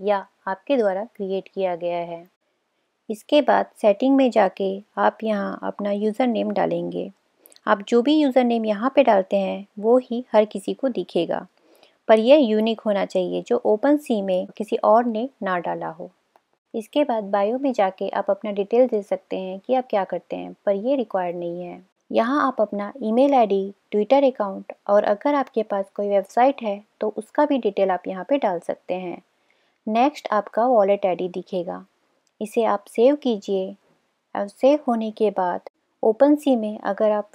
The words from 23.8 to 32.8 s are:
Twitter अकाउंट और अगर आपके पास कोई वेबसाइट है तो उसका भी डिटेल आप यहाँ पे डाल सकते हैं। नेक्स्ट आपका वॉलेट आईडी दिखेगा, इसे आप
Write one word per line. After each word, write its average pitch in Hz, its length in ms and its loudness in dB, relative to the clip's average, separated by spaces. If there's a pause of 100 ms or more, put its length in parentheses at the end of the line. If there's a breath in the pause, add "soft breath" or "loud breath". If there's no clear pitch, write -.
Twitter 214 320 4
अकाउंट 196 480 -4 (160)
और 208 140 4
अगर 208 320 0
आपके 269 280 -2
पास 196 320 -6
कोई 202 140 -4
वेबसाइट 240 520 0
है 208 200 -6 (200)
तो 214 160 -4
उसका 285 280 0
भी 294 120 0
डिटेल 196 340 0
आप 180 160 -4
यहाँ 190 220 -8
पे 285 80 2
डाल 202 220 -2
सकते - 340 -8
हैं। 180 280 -10 (640)
नेक्स्ट 240 440 0
आपका 214 360 0
वॉलेट 202 380 4
आईडी 185 240 -2
दिखेगा, 180 560 -8 (560)
इसे 220 240 -2
आप 208 220 -2